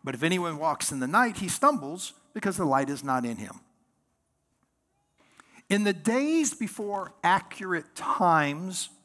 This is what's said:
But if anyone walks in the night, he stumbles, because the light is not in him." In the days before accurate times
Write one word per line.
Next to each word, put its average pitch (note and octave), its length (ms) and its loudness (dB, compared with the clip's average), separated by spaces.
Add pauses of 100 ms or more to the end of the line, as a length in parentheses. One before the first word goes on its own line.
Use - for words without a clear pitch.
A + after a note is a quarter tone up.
But C3 120 -6
if B2 80 -2
anyone E3+ 340 0
walks D3+ 340 -2
in C#3 80 -4
the B2+ 80 -2
night, G#3 300 2
he F#3+ 100 -6
stumbles, F#3 680 0 (200)
because G3+ 240 -2
the F#3 80 0
light C3+ 240 2
is C#3 140 -6
not C3 220 0
in A#2 120 -4
him." - 240 -12 (2000)
In G3+ 160 2
the G3+ 100 2
days C4 600 0
before G3+ 580 -6 (100)
accurate F3+ 720 0
times E3 920 2 (160)